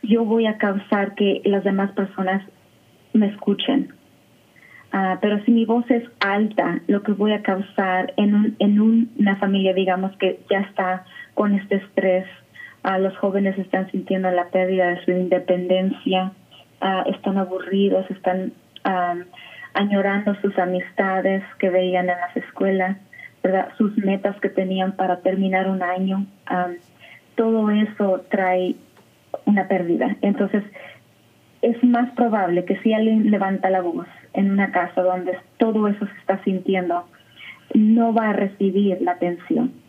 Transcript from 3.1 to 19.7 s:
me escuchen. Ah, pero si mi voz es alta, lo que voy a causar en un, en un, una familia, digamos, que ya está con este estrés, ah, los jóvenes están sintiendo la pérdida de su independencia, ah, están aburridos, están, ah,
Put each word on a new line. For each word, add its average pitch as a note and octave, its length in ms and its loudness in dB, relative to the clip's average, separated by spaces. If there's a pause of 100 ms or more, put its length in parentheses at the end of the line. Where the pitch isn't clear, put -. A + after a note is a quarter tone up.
me G#3+ 140 4
escuchen. - 640 -2 (1000)
Ah, F#3 320 0
pero G#3 220 0
si A#3 80 4
mi A3+ 120 4
voz A#3 280 0
es A#3 100 2 (160)
alta, G3+ 720 0
lo G3+ 160 2
que G#3 80 0
voy G3+ 180 2
a G#3 120 -2
causar F#3 720 -2
en G#3 180 4
un, G#3+ 240 2
en G#3 220 4
un, A3+ 360 4
una G3 200 2
familia, F#3+ 360 2
digamos, F#3 440 0
que F#3 240 -2 (100)
ya G3 80 2
está F#3 460 -4 (300)
con G#3 200 2
este G3 220 -2
estrés, F#3 500 0 (560)
ah, F#3+ 160 -2
los F#3+ 180 -2
jóvenes G3 420 0
están F#3+ 340 -4
sintiendo F#3+ 400 -2
la F3 160 0
pérdida F#3 400 0
de F3 160 -4
su F3+ 80 0
independencia, F#3 1200 0 (480)
ah, F#3+ 260 -2
están G3 320 -2
aburridos, F#3+ 720 0
están, F#3 420 -4 (300)
ah, F3+ 320 -2 (580)